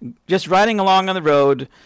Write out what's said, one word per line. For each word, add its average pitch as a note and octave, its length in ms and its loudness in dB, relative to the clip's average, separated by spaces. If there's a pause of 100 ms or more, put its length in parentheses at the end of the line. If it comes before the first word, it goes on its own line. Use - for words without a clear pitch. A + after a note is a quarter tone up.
(260)
just F3+ 220 -4
riding G#3 320 0
along F#3+ 300 0
on F#3+ 60 -4
the F3+ 60 -8
road, C#3 460 2 (180)